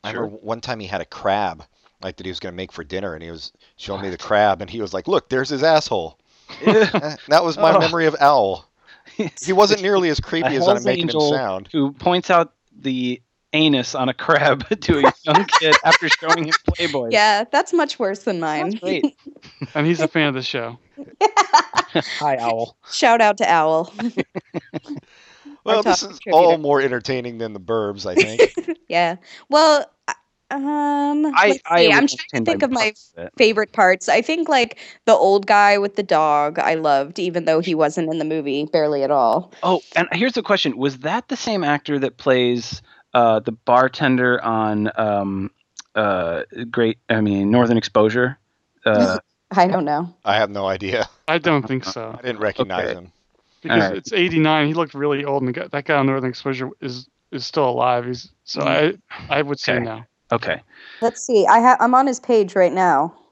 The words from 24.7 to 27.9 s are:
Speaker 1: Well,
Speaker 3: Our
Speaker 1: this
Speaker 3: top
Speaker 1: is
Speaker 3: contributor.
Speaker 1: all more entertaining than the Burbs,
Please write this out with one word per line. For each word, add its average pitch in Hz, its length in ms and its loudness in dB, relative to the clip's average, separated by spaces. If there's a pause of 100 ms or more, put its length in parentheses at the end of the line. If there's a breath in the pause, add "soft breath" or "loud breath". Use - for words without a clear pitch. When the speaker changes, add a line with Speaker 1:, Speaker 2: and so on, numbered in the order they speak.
Speaker 1:
Well, 220 120 2
Speaker 3:
Our 208 60 0
Speaker 1:
this 196 180 0
Speaker 3:
top 202 100 -12
Speaker 1:
is 277 80 -20
Speaker 3:
contributor. 180 180 -2
Speaker 1:
all 170 200 6
more 143 240 2
entertaining 123 560 -4
than 113 160 -8
the 101 60 -12
Burbs, 101 460 -4